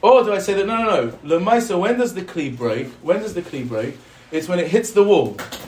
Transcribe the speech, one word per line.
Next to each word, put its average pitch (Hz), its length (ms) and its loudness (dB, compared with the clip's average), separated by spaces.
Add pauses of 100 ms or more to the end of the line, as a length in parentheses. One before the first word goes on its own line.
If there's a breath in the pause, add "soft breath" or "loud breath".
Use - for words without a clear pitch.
or 247 200 8
do 208 120 0
I 190 40 0
say 196 140 -2
that 196 140 0
no, 226 100 -2
no, 196 300 0
no? 147 320 -2
Lemaisa, 208 420 2
when 233 180 0
does 240 140 0
the 185 100 -8
kli 143 320 -6
break? 120 340 -4 (140)
When 185 180 0
does 214 120 -6
the 175 80 -8
kli 135 260 -8
break? 117 300 -6 (340 loud breath)
It's 160 180 -4
when 180 100 0
it 165 100 0
hits 233 240 0
the 202 120 6
wall. 196 320 2 (320)